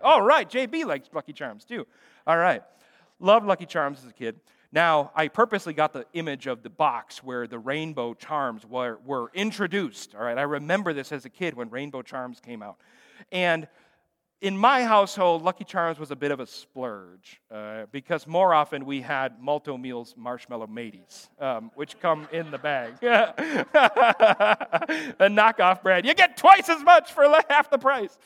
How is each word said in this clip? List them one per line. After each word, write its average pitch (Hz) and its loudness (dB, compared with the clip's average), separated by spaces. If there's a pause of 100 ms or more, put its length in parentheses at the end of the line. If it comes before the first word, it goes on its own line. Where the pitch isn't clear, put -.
All 269 6
right, 247 4
J 254 -4
B 320 -6
likes 143 -6
Lucky 151 -10
Charms 113 -14
too. 226 -12 (400)
All 165 2
right. 165 0 (560)
Loved 208 4
Lucky 185 -2
Charms 143 -6
as 120 -20
a 107 -20
kid. 113 -10 (320)
Now, 156 2
I 156 0
purposely 208 -2
got 151 0
the 127 -12
image 151 -8
of 117 -8
the 117 -16
box 127 -6
where 123 -8
the 117 -12
rainbow 135 -8
charms 123 -8
were, 123 -8
were 131 -8
introduced. 190 -6
All 113 -10
right, 120 -4
I 139 -2
remember 151 -4
this 139 -10
as 135 -12
a 123 -18
kid 165 -8
when 120 -12
rainbow 131 -12
charms 123 -12
came 117 -18
out. 104 -18 (540)
And 170 -2 (760)
in 190 -4
my 254 2
household, 190 2
Lucky 180 -4
Charms 170 -4
was 147 -12
a 139 -10
bit 143 -4
of 131 -6
a 120 -12
splurge, 98 -16
uh, 107 -14
because 143 -8
more 175 2
often 147 0
we 139 -6
had 131 -6
Malto 143 -6
Meals 123 -12
Marshmallow 120 -12
Mateys, 107 -18 (100)
um, 117 -8
which 147 -12
come 156 -2
in 160 -8
the 135 -10
bag. 131 -6
<laughs> - -16
A 240 0 (1700)
knockoff 202 4
brand. 190 2
You 285 2
get 359 4
twice 370 8
as 311 0
much 320 6
for 285 4
le-, 302 6
half 285 2
the 277 0
price. 254 -2 (100)